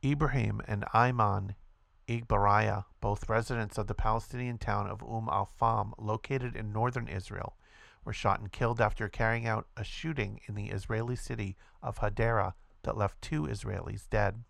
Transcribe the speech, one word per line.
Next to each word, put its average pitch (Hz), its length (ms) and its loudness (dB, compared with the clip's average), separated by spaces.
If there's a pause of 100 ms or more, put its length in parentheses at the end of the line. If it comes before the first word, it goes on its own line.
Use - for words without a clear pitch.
Ibrahim 131 640 2
and 101 260 -2
Ayman 107 600 4 (520)
Igbaraya, 104 760 4 (160)
both 101 260 -2
residents 113 520 0
of 101 80 -2
the 107 80 -2
Palestinian 117 640 -2
town 101 280 0
of 98 160 -6
Um 113 240 -4
Al-Fam, 107 720 0
located 120 580 -2
in 107 160 -4
northern 117 360 0
Israel, 95 500 -6 (480)
were - 80 -4
shot - 260 2
and 101 120 -10
killed - 280 0
after 107 300 2
carrying 113 380 0
out 110 280 0
a 110 80 -6
shooting 110 600 -4
in - 80 -8
the 104 160 -6
Israeli 113 460 -2
city 107 420 -6 (240)
of 117 160 -6
Hadera 107 560 2 (300)
that 107 120 -2
left 104 280 -2
two 151 240 -2
Israelis 98 600 -6
dead. 104 420 0